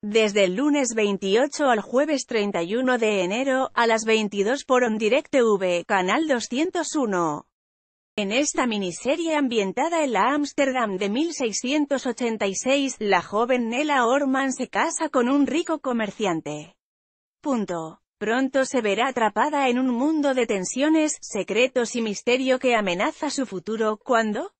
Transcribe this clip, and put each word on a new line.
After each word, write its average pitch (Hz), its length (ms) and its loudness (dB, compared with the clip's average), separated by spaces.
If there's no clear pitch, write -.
Desde 208 440 4
el 180 100 0
lunes 277 400 0
veintiocho 214 720 2
al 226 140 4
jueves 277 440 0
treinta 202 380 -2
y 190 140 -4
uno 254 200 2
de 214 240 2
enero, 254 520 0
a 233 120 4
las 220 200 2
veintidós 220 580 0
por 247 220 2
On 220 120 0
Direct 226 320 0
T 269 140 4
V, 185 420 2
canal 202 440 0
doscientos 294 640 -2
uno. 180 520 -2
En 202 140 -2
esta 269 340 0
miniserie 247 680 -2
ambientada 269 680 0
en 254 80 -2
la 214 200 2
Ámsterdam 262 640 0
de 202 120 -2
mil 302 240 -2
seiscientos 269 720 -2
ochenta 226 420 -2
y 190 80 -2
seis, 269 440 0
la 196 220 2
joven 233 460 0
Nella 262 380 0
Orman 269 480 0
se - 160 -6
casa 302 400 -2
con 240 180 2
un 277 180 4
rico 311 340 -2
comerciante. 185 1000 -4
Punto. 180 580 -4
Pronto 262 460 0
se 254 160 -2
verá 214 300 0
atrapada 262 580 0
en 247 120 2
un 262 100 0
mundo 277 440 0
de 247 140 0
tensiones, 285 720 0
secretos 226 760 -2
y 226 40 -2
misterio 254 560 0
que 254 160 2
amenaza 214 560 0
su 262 160 -4
futuro, 214 520 -4
¿cuándo? 226 640 -2